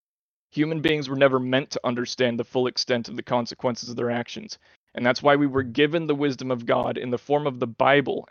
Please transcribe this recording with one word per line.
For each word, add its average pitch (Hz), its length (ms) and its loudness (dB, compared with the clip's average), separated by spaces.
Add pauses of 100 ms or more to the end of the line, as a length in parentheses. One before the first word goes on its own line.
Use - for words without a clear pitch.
(520)
Human 156 280 -2
beings 151 300 -2
were 135 80 -4
never 135 220 4
meant 127 320 0
to - 120 -8
understand 120 560 -2
the 120 60 -2
full 127 220 0
extent 120 420 -2
of 120 80 -10
the 113 60 -10
consequences 123 680 -4
of 117 80 -8
their 120 120 -2
actions, 120 480 -8 (380)
and 117 100 -2
that's 127 160 2
why 143 140 6
we 143 120 4
were 131 160 0
given 147 440 0
the 147 80 2
wisdom 135 340 -2
of 120 160 -2
God 123 320 0
in 127 120 -6
the 123 80 0
form 147 280 0
of 127 140 -4
the 123 80 0
Bible 131 640 2